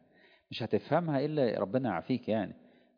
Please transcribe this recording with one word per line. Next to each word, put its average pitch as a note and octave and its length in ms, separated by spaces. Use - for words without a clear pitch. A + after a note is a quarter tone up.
مش - 120
هتفهمها D#3+ 640
إلا D3 360
ربنا A2 280
يعافيك G#2 400
يعني. G2+ 260